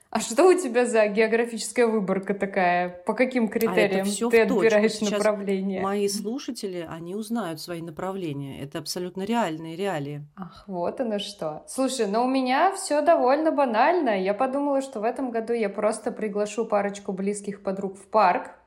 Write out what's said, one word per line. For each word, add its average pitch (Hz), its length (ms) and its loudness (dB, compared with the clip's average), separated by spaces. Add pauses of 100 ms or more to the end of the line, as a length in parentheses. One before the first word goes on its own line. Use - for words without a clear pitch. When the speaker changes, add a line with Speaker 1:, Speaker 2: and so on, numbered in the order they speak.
(100)
Speaker 1:
А 226 100 -2
что 240 260 4
у 370 80 8
тебя 247 320 2
за 214 220 4
географическая 226 800 2
выборка 196 460 0
такая? 180 560 0 (180)
По 220 60 0
каким 247 320 0
Speaker 2:
А - 40 4
это 226 100 0
Speaker 1:
критериям 196 480 4
Speaker 2:
все 220 240 -2
Speaker 1:
ты 233 140 8
Speaker 2:
в 202 40 2
точку. 233 120 2
Speaker 1:
отбираешь 214 320 6
Speaker 2:
Сейчас 208 180 -2
Speaker 1:
направление? 196 720 0
Speaker 2:
мои 202 260 0
слушатели, 202 800 -6
они 165 260 -10
узнают 208 460 -6
свои 170 220 -10
направления. 165 800 -8
Это 143 160 -10
абсолютно 180 460 -6
реальные 165 520 -2
реалии. 147 480 -4 (120)
Speaker 1:
Ах, 180 320 -16
вот 180 320 -4
оно 220 180 -2
что. 156 480 -8
Слушай, 254 400 -2
ну 214 180 0
у 254 40 0
меня 269 460 2
все 302 280 0
довольно 294 480 4
банально. 269 720 2
Я 185 100 2
подумала, 269 480 0
что 269 200 -6
в 202 40 -2
этом 247 260 -2
году 226 220 -4
я 226 160 0
просто 214 440 -2
приглашу 208 540 -4
парочку 202 460 -2
близких 202 500 -6
подруг 190 340 -6
в - 100 -20
парк. 208 460 2 (140)